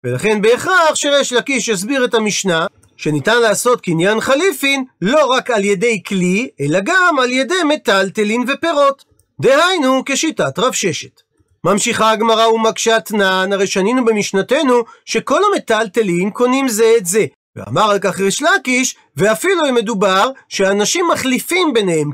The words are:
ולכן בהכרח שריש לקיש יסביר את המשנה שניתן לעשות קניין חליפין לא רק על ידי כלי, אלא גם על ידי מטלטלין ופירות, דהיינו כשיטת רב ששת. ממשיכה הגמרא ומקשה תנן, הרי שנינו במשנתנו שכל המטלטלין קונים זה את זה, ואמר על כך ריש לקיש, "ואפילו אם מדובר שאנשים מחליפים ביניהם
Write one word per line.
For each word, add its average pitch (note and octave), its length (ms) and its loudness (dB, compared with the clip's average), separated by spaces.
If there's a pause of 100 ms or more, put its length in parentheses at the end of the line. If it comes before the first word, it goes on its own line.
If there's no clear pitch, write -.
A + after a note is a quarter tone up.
ולכן F3+ 380 -2
בהכרח D4+ 540 2
שריש C#4+ 380 0
לקיש C4 340 -2
יסביר A#3 380 -2
את - 80 -2
המשנה F#3+ 520 -2 (320)
שניתן D#3 440 0
לעשות A3+ 400 2
קניין F#3 400 0
חליפין C#4 640 0 (160)
לא C4+ 240 2
רק B3 260 -2
על G3+ 140 0
ידי G3+ 380 0
כלי, F#3+ 460 -2 (120)
אלא D3+ 220 0
גם E4+ 360 2
על B3 120 0
ידי C4+ 360 -2
מטלטלין G#3+ 800 0
ופירות, C#4 560 0 (380)
דהיינו C4+ 640 2
כשיטת C4 540 -2
רב B3 140 0
ששת. - 480 -6 (420)
ממשיכה G#3+ 480 2
הגמרא A3+ 360 2
ומקשה A3+ 520 2
תנן, F#3+ 540 0
הרי G3 140 0
שנינו A3 380 0
במשנתנו A#3 760 0 (220)
שכל C4+ 360 -2 (100)
המטלטלין G#3+ 800 0
קונים B3+ 380 0
זה A3+ 300 2
את F#3+ 80 0
זה, F#3 200 0 (300)
ואמר C3 360 0
על G3+ 80 0
כך F3+ 200 -2
ריש G3 220 0
לקיש, C4 540 0 (220)
"ואפילו C#4 520 2
אם B3 60 0
מדובר G#3 540 2 (200)
שאנשים G3+ 640 0
מחליפים C#4 600 -2
ביניהם E3 400 0